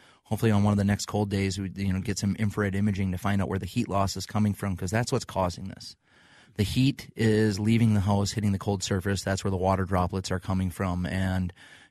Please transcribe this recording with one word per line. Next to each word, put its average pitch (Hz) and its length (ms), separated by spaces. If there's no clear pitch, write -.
Hopefully 110 280
on 101 120
one 104 80
of 101 60
the 101 60
next 101 240
cold 104 240
days, 98 260
we, 98 180
you 98 160
know, 92 80
get 95 200
some 98 160
infrared 101 400
imaging 98 360
to 92 60
find 98 240
out 76 80
where 95 80
the 95 80
heat 117 240
loss 98 260
is 95 120
coming 104 260
from, 98 240
'cause 90 140
that's 117 200
what's 123 140
causing 92 440
this. - 260
The 107 80
heat 127 520
is 107 440
leaving 110 360
the 104 60
house, 101 300
hitting 104 200
the 95 80
cold 101 240
surface. 98 400
That's 95 200
where 101 60
the 95 80
water 92 280
droplets 90 460
are 92 80
coming 92 300
from. 90 380
And, 92 440